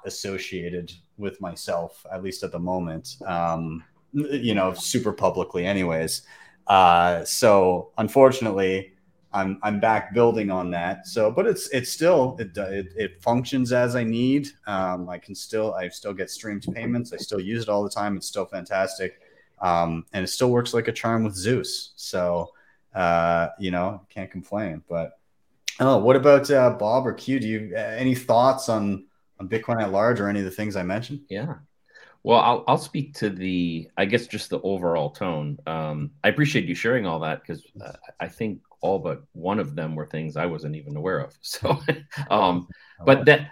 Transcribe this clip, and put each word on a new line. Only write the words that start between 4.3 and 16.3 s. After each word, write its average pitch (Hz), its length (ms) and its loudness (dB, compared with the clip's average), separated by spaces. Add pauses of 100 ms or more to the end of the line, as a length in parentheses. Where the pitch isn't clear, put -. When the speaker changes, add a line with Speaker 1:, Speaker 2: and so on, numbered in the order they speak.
Speaker 1:
you 120 240 0
know, 95 180 2
super 104 400 -2
publicly 90 520 0
anyways. 85 580 -2 (440)
Uh, 87 560 6
so 92 760 4
unfortunately, 107 960 4 (400)
I'm, 98 300 -2
I'm 104 160 0
back 107 340 2
building 110 360 4
on 90 220 -2
that. 87 360 -4
So, 110 220 2
but 156 160 0
it's, 220 240 -2
it's 127 220 -4
still, 143 480 2
it, 95 180 -10
it, 95 380 -6
it 104 260 -6
functions 123 520 0
as 123 220 2
I 123 80 -2
need. 127 440 0 (180)
Um, 92 440 -4
I 87 80 -10
can 92 180 -18
still, 110 380 -4
I 90 160 -6
still 101 240 -10
get 90 160 -8
streamed 104 440 -10